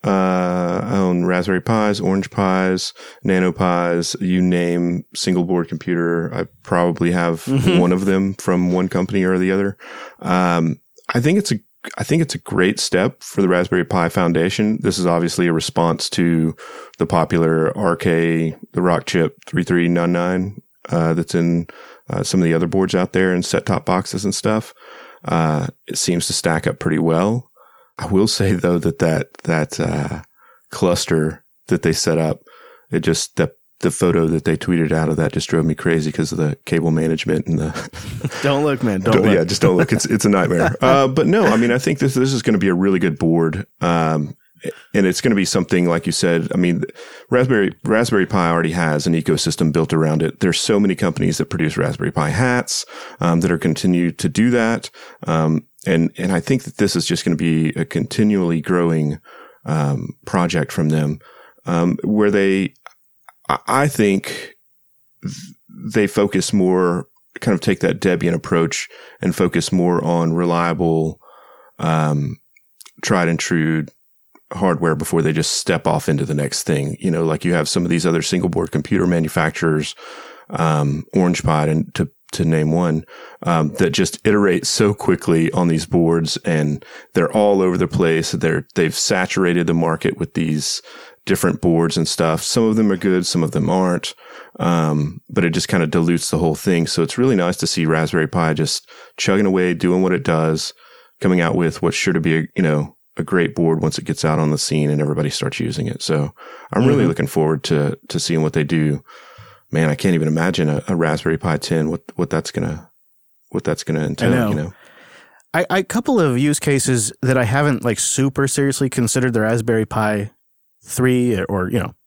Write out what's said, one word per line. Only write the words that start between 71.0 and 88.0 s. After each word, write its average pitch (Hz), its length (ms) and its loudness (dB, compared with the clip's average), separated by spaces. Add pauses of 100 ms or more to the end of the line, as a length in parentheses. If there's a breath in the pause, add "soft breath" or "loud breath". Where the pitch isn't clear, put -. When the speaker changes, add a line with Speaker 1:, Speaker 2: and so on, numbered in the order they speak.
Speaker 1:
um, 78 600 0 (640)
tried 90 260 0
and 82 100 0
true 80 460 0 (680)
hardware 85 440 0
before 82 260 -2
they 78 100 2
just 80 260 -2
step - 280 -2
off - 220 0
into 73 160 0
the 76 100 -4
next 71 300 -4
thing. 71 340 -2
You 92 120 -2
know, 82 140 0
like, 78 200 -2
you 87 80 2
have 80 160 0
some 92 160 0
of 87 60 -2
these 85 160 2
other 82 160 2
single 92 260 -2
board 85 240 -2
computer 90 340 0
manufacturers, 80 880 0 (560 loud breath)
um, 78 540 0 (100)
Orange 90 280 2
Pi, 76 240 2
and 78 280 -2
to, 78 140 -2 (240)
to - 120 -2
name 78 280 2
one, 82 320 0 (380 loud breath)
um, - 320 0
that 87 160 2
just - 360 -2
iterate 101 400 2
so 104 280 2
quickly 82 580 2
on 90 160 2
these 82 180 0
boards, 82 520 2
and 76 460 -2 (300 loud breath)
they're 85 180 2
all 104 280 4
over 90 160 2
the 90 120 0
place. 82 440 0